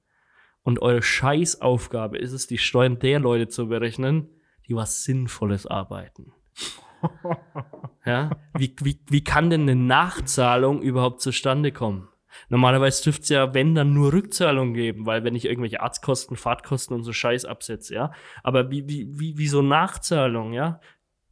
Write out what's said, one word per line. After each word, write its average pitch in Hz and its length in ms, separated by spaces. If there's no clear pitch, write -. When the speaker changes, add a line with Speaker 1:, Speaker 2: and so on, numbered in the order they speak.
Speaker 1:
Und 120 180
eure 120 220
Scheißaufgabe 127 1160
ist 123 120
es, 131 160
die 117 120
Steuern 123 420
der 135 180
Leute 120 300
zu 120 180
berechnen, 131 600
die 117 80
was 110 260
Sinnvolles 117 640
arbeiten. 95 680
Speaker 2:
<laughs> 165 100
Speaker 1:
Ja? 127 260
Wie, 135 260
wie, 139 180
wie 143 140
kann 160 260
denn 156 120
eine 135 120
Nachzahlung 131 1080
überhaupt 127 380
zustande 135 520
kommen? 98 340
Normalerweise 127 540
dürft's - 260
ja, 135 240
wenn, 139 220
dann 143 180
nur 143 200
Rückzahlung 156 600
geben, 113 340
weil 113 180
wenn 120 100
ich 120 120
irgendwelche 117 340
Arztkosten, - 560
Fahrtkosten - 580
und 117 80
so 117 100
Scheiß 123 320
absetze, - 500
ja. 139 180
Aber 127 260
wie, 139 180
wie, 143 200
wie, 156 180
wieso 143 260
Nachzahlung, 139 880
ja? 156 280